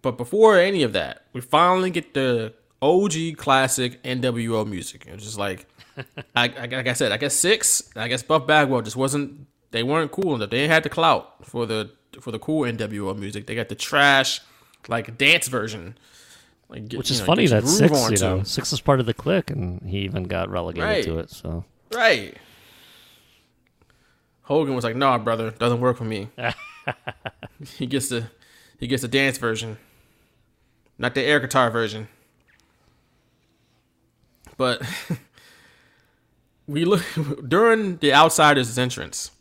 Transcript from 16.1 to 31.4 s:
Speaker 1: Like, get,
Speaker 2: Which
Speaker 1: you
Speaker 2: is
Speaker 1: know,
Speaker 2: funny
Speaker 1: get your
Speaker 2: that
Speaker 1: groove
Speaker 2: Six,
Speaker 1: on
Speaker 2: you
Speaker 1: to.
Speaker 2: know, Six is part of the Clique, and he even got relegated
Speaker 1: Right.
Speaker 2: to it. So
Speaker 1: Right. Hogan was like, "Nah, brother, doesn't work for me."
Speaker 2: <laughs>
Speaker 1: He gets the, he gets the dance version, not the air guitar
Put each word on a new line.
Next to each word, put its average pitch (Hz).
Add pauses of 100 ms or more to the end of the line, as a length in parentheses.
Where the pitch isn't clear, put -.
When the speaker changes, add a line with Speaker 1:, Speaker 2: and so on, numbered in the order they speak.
Speaker 1:
Like, 107
get, -
Speaker 2:
Which -
Speaker 1:
you -
Speaker 2:
is 120
Speaker 1:
know, 98
Speaker 2:
funny 170
Speaker 1:
get 147
your 107
Speaker 2:
that 120
Speaker 1:
groove 175
Speaker 2:
Six, 147
Speaker 1:
on 117
Speaker 2:
you 101
Speaker 1:
to. 95 (120)
Speaker 2:
know, 95
Six -
is 135
part 139
of 117
the 117
Clique, 170
and 90
he 98
even 95
got 92
relegated 87
Speaker 1:
Right. 185
Speaker 2:
to 82
it. -
So 85 (300)
Speaker 1:
Right. 202 (2000)
Hogan 143
was 123
like, 113
"Nah, 131
brother, 113
doesn't 117
work 123
for 117
me." 110
Speaker 2:
<laughs> - (1400)
Speaker 1:
He 139
gets 123
the, 117 (480)
he 123
gets 123
the 123
dance 135
version, 110 (1200)
not 120
the 135
air 147
guitar 127